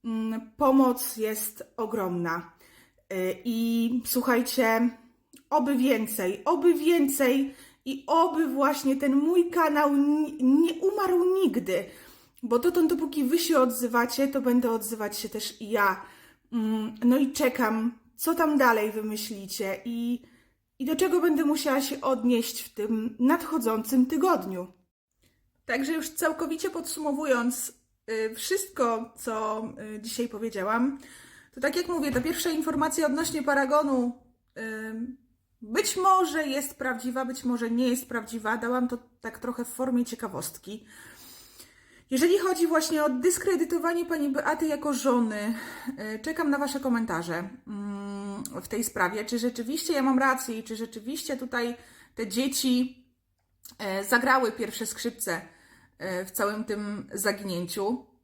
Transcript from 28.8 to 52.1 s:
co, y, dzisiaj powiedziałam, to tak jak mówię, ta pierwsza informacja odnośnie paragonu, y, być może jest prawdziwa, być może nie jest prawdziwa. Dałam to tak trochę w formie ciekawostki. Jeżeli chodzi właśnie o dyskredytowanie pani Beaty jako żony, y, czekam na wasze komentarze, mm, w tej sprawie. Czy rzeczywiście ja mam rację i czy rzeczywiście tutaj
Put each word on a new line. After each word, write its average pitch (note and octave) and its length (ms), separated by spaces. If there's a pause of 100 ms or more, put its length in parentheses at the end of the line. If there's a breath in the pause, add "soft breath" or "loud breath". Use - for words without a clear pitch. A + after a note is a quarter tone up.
co, A3 480 (320)
y, G#3 60
dzisiaj A#3 260
powiedziałam, A3+ 720 (540 loud breath)
to B3+ 80
tak C#4 160
jak F4 120
mówię, D4+ 240
ta B3 80
pierwsza E4+ 300
informacja D#4 560
odnośnie C#4+ 360
paragonu, C#4 800 (360)
y, A3 40 (1000)
być B3+ 340
może F#4 500
jest C#4 320
prawdziwa, B3+ 460
być B3+ 200
może A#3 260
nie B3 180
jest B3 200
prawdziwa. A3+ 480
Dałam B3 320
to A#3+ 100 (220)
tak - 180
trochę A#3+ 260
w - 40
formie B3 360
ciekawostki. - 840 (1200 loud breath)
Jeżeli E4+ 280
chodzi F4 280
właśnie D#4+ 380
o D4+ 40
dyskredytowanie E4+ 960
pani D#4 220
Beaty D4+ 380
jako D4 260
żony, A3+ 600 (600 loud breath)
y, A3 40
czekam D#4 320
na C#4 80
wasze C#4 220
komentarze, F#3+ 680 (180)
mm, G3+ 760 (200)
w - 60
tej A3+ 160
sprawie. G#3 400
Czy A#3+ 140
rzeczywiście A#3+ 540
ja C#4 100
mam C4 160
rację C4 400
i A3 40
czy A3 140
rzeczywiście A3+ 600
tutaj A#3+ 400 (380 loud breath)